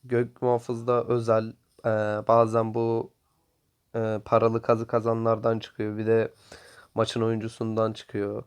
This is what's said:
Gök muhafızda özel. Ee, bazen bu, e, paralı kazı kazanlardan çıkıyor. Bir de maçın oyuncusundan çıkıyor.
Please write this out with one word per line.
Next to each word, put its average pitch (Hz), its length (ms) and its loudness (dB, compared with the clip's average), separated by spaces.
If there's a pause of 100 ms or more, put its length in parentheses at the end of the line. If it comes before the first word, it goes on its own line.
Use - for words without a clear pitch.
Gök 120 380 -2
muhafızda 120 640 0
özel. 113 480 0 (340)
Ee, - 20 0 (400)
bazen 113 460 4
bu, 113 360 -2 (840)
e, 110 300 -4
paralı 113 380 2
kazı 113 240 0
kazanlardan 113 720 0
çıkıyor. 107 400 -8
Bir 110 80 -4
de 113 260 2 (640)
maçın 113 280 0
oyuncusundan 113 720 -2
çıkıyor. 104 540 -8